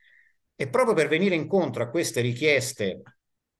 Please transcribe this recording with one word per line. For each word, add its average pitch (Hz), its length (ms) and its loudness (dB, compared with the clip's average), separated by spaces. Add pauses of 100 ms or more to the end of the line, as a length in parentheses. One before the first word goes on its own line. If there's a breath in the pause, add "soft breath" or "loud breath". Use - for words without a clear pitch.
(560 soft breath)
E - 140 -6
proprio 233 240 2
per 156 140 2
venire 175 280 2
incontro 147 480 0
a 120 60 -6
queste 165 320 -2
richieste 120 800 0 (580)